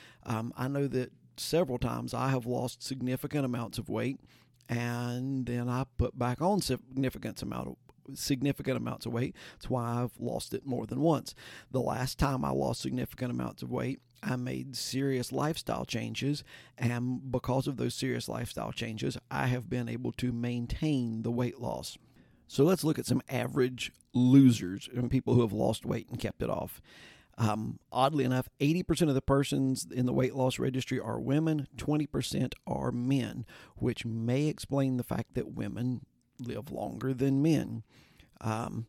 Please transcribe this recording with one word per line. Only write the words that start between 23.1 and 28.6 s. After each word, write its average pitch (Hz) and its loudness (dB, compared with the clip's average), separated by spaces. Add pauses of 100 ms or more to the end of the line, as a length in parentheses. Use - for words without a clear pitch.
average 127 0 (220)
losers 123 8
and 120 -2
people 120 2
who 120 10
have 107 4
lost 110 2
weight - -4
and 110 -8
kept - -4
it - 0
off. - -4 (560)
Um, 110 0 (140)
oddly 135 4
enough, 127 0 (100)
eighty 160 4